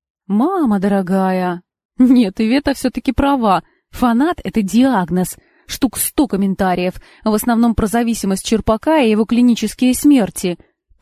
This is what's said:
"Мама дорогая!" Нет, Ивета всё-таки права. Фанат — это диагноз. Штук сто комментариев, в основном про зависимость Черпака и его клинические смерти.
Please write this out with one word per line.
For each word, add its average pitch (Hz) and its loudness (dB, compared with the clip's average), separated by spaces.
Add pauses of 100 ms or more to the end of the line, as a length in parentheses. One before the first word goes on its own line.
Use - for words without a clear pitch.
(260)
"Мама 233 0
дорогая!" 185 -2 (360)
Нет, 240 4
Ивета 269 0
всё-таки 247 -4
права. 247 0 (280)
Фанат — 247 0
это 208 -2
диагноз. 185 0 (300)
Штук - -4
сто - -2
комментариев, 185 -2 (300)
в 220 0
основном 226 0
про 214 -2
зависимость 226 -2
Черпака 226 0
и 226 2
его 214 2
клинические 240 0
смерти. 196 0 (440)